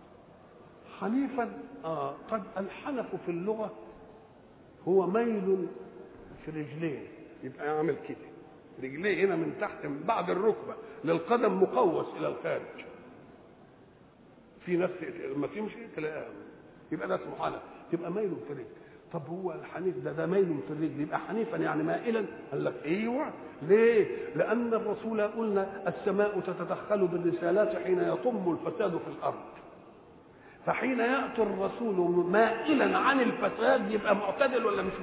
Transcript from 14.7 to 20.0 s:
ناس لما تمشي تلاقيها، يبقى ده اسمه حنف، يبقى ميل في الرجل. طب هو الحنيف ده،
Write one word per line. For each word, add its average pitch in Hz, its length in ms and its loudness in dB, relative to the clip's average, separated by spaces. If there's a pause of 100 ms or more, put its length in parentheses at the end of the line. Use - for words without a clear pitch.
ناس 175 120 2 (460)
لما 143 120 0
تمشي 208 280 -6 (200)
تلاقيها، 156 300 -6 (680)
يبقى 165 160 -4
ده 185 80 0
اسمه - 240 -6
حنف، 147 220 -4 (320)
يبقى 170 180 -4
ميل 202 200 -2 (160)
في 147 60 -8
الرجل. 123 140 -10 (460)
طب 170 160 -6
هو 180 240 -4
الحنيف 156 440 -4
ده، 147 140 -4